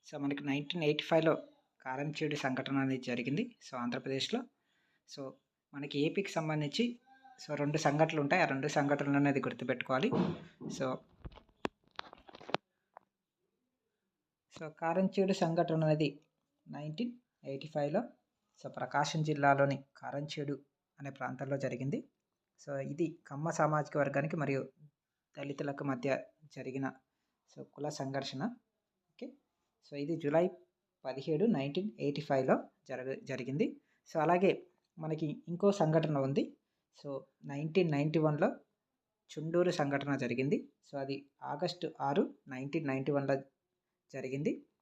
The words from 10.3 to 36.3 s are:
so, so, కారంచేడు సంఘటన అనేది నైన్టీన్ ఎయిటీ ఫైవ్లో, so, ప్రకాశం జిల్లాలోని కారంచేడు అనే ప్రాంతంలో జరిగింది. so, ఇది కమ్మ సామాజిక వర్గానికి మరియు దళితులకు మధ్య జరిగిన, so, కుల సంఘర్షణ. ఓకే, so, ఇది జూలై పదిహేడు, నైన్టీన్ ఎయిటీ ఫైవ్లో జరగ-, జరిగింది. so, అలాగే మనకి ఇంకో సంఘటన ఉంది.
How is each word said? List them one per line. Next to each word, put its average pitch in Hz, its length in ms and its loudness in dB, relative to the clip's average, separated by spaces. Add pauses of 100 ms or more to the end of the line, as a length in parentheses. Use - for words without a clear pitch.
so, 131 320 -4 (3500)
so, 156 160 -10
కారంచేడు 190 640 2
సంఘటన 165 500 2
అనేది 156 380 2 (460)
నైన్టీన్ 156 440 -6 (320)
ఎయిటీ 139 240 -8
ఫైవ్లో, 151 340 0 (640)
so, 139 60 -10
ప్రకాశం 147 540 -2
జిల్లాలోని 139 600 4 (140)
కారంచేడు 143 680 -8 (340)
అనే 139 100 -10
ప్రాంతంలో 135 480 -4
జరిగింది. 135 500 -4 (540)
so, 139 180 -6
ఇది 147 380 -4 (100)
కమ్మ 147 220 -4
సామాజిక 151 480 2
వర్గానికి 143 380 0
మరియు 139 260 0 (760)
దళితులకు 143 460 -6
మధ్య 135 420 -2 (300)
జరిగిన, 131 360 -6 (580)
so, 135 140 -18
కుల 143 260 -8
సంఘర్షణ. 135 540 -6 (640)
ఓకే, - 200 -16 (560)
so, - 120 -16
ఇది 151 220 -2
జూలై 160 320 4 (560)
పదిహేడు, 151 400 0
నైన్టీన్ 185 540 0
ఎయిటీ 143 220 0
ఫైవ్లో 139 480 2 (200)
జరగ-, 127 340 -8
జరిగింది. 139 440 -2 (420)
so, 160 100 -2
అలాగే 175 480 4 (300)
మనకి 156 500 -4
ఇంకో 175 240 4
సంఘటన 156 460 4
ఉంది. 139 380 0 (480)